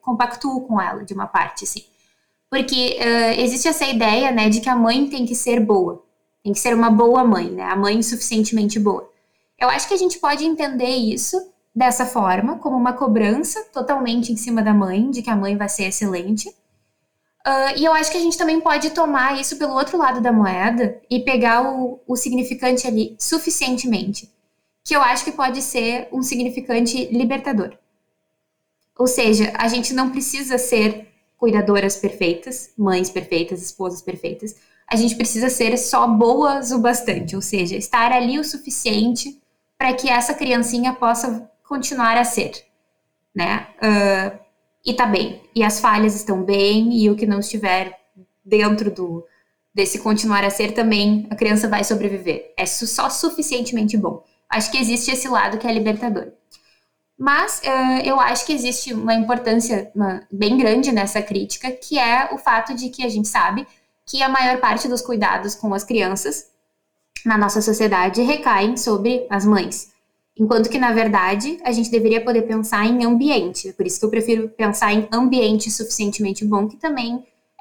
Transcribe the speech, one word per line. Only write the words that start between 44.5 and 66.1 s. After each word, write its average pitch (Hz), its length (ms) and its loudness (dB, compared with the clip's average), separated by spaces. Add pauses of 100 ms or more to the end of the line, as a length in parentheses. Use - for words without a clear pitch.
e 247 80 -2
tá 247 140 2
bem, 190 340 0 (140)
e 226 80 2
as 208 160 0
falhas 214 360 4
estão 185 280 -2
bem, 202 500 2
e 214 160 6
o 208 60 4
que 214 100 -2
não 202 140 2
estiver 190 600 -2 (440)
dentro 208 480 2
do, 170 340 -6 (480)
desse 196 260 0
continuar 208 440 0
a 196 80 0
ser 208 220 -2
também, 214 580 2
a 214 40 -6
criança 214 320 2
vai 208 160 0
sobreviver. 196 720 -4
É 190 120 -2
su-, - 180 -4
só 262 240 -2
suficientemente 240 880 -2
bom. 185 260 -4 (240)
Acho 220 240 -2
que - 60 -2
existe 233 340 0
esse 254 160 -4
lado 214 300 0
que 240 100 -6
é 226 60 0
libertador. 214 540 -2 (920)
Mas, 285 480 0
ah, 262 400 2
eu 269 140 2
acho 247 260 2
que 311 80 -2
existe 247 400 -4
uma 220 220 0
importância, 226 800 0
uma, 196 260 -2 (100)
bem 208 260 2
grande 254 340 4
nessa 208 300 0
crítica, 202 500 -6
que 254 260 -6
é 254 340 2
o 269 60 -6
fato 233 380 0
de 247 140 -6
que 254 140 -8
a 240 60 0
gente 214 180 -2
sabe 240 380 0 (400)
que 269 160 -4
a 269 80 2
maior 254 300 2
parte 226 280 0
dos 247 140 -2
cuidados 202 540 -2
com 208 180 -4
as 202 100 -4
crianças 196 640 -2 (800)